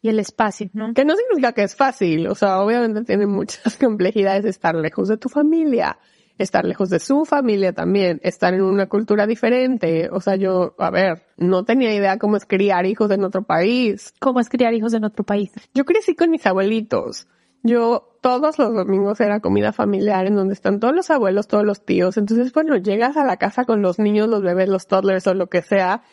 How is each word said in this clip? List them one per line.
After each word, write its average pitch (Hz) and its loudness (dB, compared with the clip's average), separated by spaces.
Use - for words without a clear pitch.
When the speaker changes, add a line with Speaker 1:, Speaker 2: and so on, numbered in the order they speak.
Speaker 1:
y 226 -2
el 220 2
espacio, 208 -4
¿no? 220 -8
Speaker 2:
Que 262 4
no 311 2
significa 370 0
que 208 0
es 190 -6
fácil, 175 0
o 196 -2
sea, 190 0
obviamente 220 0
tiene 208 0
muchas 208 -4
<laughs> - -4
complejidades 202 2
estar 180 -2
lejos 165 -2
de 214 0
tu 247 -8
familia, 294 0
estar 185 -2
lejos 180 -2
de 170 -2
su 285 0
familia 214 0
también, 180 -2
estar 180 -2
en 185 0
una 190 0
cultura 208 0
diferente. 226 0
O 190 -4
sea, 190 0
yo, 185 0
a 180 -2
ver, 180 0
no 185 2
tenía 233 0
idea 196 0
cómo 208 0
es 196 -4
criar 190 2
hijos 208 0
en 196 0
otro 190 -4
país. 208 0
Speaker 1:
¿Cómo 254 0
es 233 0
criar 240 0
hijos 226 -2
en 220 -2
otro 208 -4
país? 208 -4
Speaker 2:
Yo 269 2
crecí 392 0
con 339 2
mis 320 0
abuelitos. 196 -2
Yo 233 0
todos 269 0
los 240 2
domingos 202 0
era 208 0
comida 208 0
familiar 202 0
en 208 2
donde 196 0
están 202 -2
todos 233 0
los 349 -2
abuelos, 214 0
todos 208 2
los 202 -2
tíos. 185 0
Entonces, 226 0
bueno, 311 0
llegas 214 0
a 294 2
la 196 0
casa 208 -2
con 226 0
los 180 0
niños, 214 2
los 214 0
bebés, 185 0
los 190 -2
toddlers 190 0
o 190 2
lo 180 -2
que 175 -2
sea, 196 0